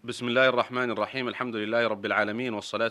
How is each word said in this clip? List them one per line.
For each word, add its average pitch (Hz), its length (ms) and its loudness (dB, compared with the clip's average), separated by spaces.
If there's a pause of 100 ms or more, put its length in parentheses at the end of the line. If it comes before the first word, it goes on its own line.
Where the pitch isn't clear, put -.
بسم 120 220 -6
الله 131 200 6
الرحمن 123 420 0
الرحيم. 113 380 -2
الحمد 113 280 -4
لله 113 300 0
رب 107 200 -2
العالمين، 107 480 0
والصلاة 107 360 -2